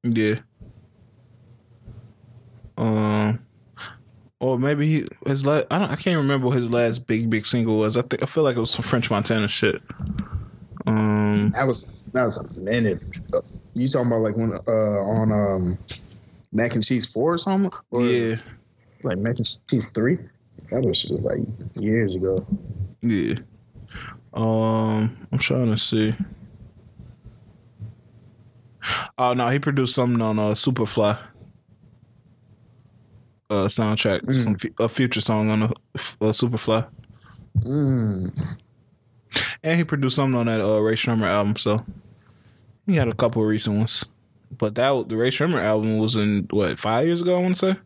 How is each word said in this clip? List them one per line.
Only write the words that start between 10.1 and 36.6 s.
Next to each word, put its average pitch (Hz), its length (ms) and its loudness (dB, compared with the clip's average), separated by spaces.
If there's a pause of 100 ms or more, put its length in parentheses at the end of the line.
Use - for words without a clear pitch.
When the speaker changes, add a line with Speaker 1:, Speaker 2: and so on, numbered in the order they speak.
Speaker 1:
Um, 104 680 2
Speaker 2:
That 135 100 0
was, - 180 -2 (280)
that 127 100 2
was 113 160 0
a - 220 -12
minute. 104 420 0 (720)
You 127 140 0
talking 127 180 0
about, 113 140 2
like, 107 160 0
when, 113 160 0
uh, 90 180 -6
on, 107 600 2
um, 95 460 0 (760)
Mac 117 240 0
and 110 80 2
Cheese 123 220 0
Four 151 280 0
or 165 40 -2
something? 190 340 0 (180)
Or, 120 120 0
Speaker 1:
Yeah. 117 340 0 (680)
Speaker 2:
like, 95 160 -2
Mac 117 200 -2
and - 200 -4 (100)
Cheese 117 240 0
Three? 131 260 2 (520)
That 131 120 0
was, - 160 2
shit - 120 -4
was, - 120 -2
like, - 180 -2 (340)
years 107 400 0
ago. 92 220 0 (680)
Speaker 1:
Yeah. 104 320 0 (1000)
Um, 110 840 0 (160)
I'm 131 60 0
trying 127 340 2
to 107 60 0
see. 110 360 0 (3000)
Oh 127 160 2
no, 120 140 0
he 135 100 2
produced 139 360 2
something 123 280 2
on, 110 160 0
uh, 107 140 2
Superfly. 110 680 2 (2250)
Uh, 101 160 2
soundtrack, 107 560 2
Speaker 2:
Mm. 131 220 2
Speaker 1:
some 107 120 2
fu-, - 220 -6
a 113 100 2
Future 120 340 0
song 110 280 2
on 107 120 2
a, 110 40 2
uh, - 640 -2
Superfly. 113 540 0 (760)